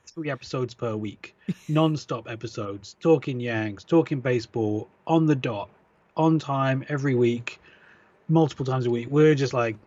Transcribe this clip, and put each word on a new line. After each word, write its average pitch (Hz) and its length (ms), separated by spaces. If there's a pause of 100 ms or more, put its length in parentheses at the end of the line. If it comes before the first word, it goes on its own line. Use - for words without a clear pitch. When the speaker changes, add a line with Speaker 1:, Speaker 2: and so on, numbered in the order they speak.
Speaker 1:
three 151 240
episodes 127 440
per 113 220
week, 107 400 (160)
Speaker 2:
<laughs> - 180
Speaker 1:
non-stop 151 600
episodes, 110 720
talking 147 400
Yanks, 110 440
talking 160 380
baseball, 110 640 (180)
on 160 200
the 151 100
dot, 117 340 (460)
on 160 240
time, 135 500
every 139 260
week, 120 440 (720)
multiple 156 360
times 127 200
a 120 40
week. 120 200
We're 151 260
just 135 180
like, 117 340